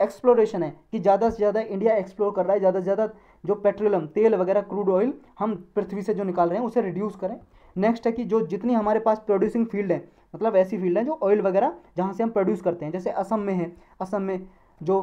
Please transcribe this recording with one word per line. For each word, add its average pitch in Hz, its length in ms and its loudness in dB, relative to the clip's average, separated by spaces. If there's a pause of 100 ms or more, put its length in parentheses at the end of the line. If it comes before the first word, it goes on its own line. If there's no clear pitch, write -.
exploration 220 600 2
है 151 100 -6 (180)
कि 220 80 -4
ज़्यादा 196 300 4
से 220 80 -6
ज़्यादा 208 240 2
इंडिया 220 340 0
explore 202 360 -2
कर 190 140 0
रहा 190 80 2
है, 208 60 2
ज़्यादा 190 200 4
से 185 40 -4
ज़्यादा 196 260 0 (340)
जो 196 120 0
petroleum 202 520 0
तेल 214 280 4
वगैरह, 190 280 2
crude 196 260 -2
oil 208 240 2 (260)
हम 214 160 -2 (200)
पृथ्वी 196 260 -4
से 208 120 -4
जो 196 100 -4
निकाल 180 260 0
रहे 185 100 -2
हैं 247 60 -2
उसे 226 160 0
reduce 190 340 -4
करें। 196 200 -8 (400)
Next 226 320 0
है 233 40 0
कि 233 140 -6
जो 214 180 0
जितनी 196 300 -2
हमारे 214 280 2
पास 220 240 0
producing 214 400 2
field 202 260 -4
है, 147 160 -4 (260)
मतलब 208 220 -2
ऐसी 185 220 2
field 180 200 0
है 233 80 0
जो 311 180 -4
ऑयल 208 180 4
वगैरह 196 320 2 (240)
जहाँ 190 160 -4
से 214 100 -4
हम 226 60 -2
produce 202 320 0
करते 170 240 -2
हैं, 156 60 -8
जैसे 185 200 -4
असम 208 280 -2
में 202 140 -2
है, 170 180 -2 (300)
असम 196 200 -4
में 185 260 -6 (340)
जो 185 220 0